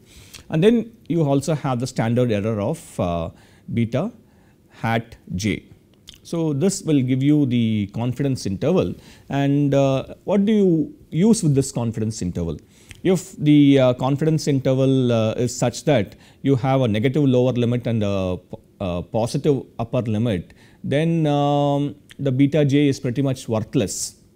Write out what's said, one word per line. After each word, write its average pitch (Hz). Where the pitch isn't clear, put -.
And 160
then 226
you 165
also 139
have 131
the 131
standard 120
error 104
of, 139
uh, 85
beta 117
hat 113
j. 95
So 165
this 175
will 151
give 131
you 147
the 110
confidence 127
interval. 107
And, 139
uh, 135
what 196
do 220
you 185
use 196
with 147
this 135
confidence 110
interval? 87
If -
the, 143
uh, 127
confidence 143
interval, 131
uh, 110
is -
such -
that 123
you 135
have 135
a 127
negative 127
lower 127
limit 120
and 113
a 95
p-, -
uh, 87
positive 135
upper 120
limit, 107
then, 160
um, 143
the 139
beta 143
j 143
is 135
pretty 123
much 135
worthless. -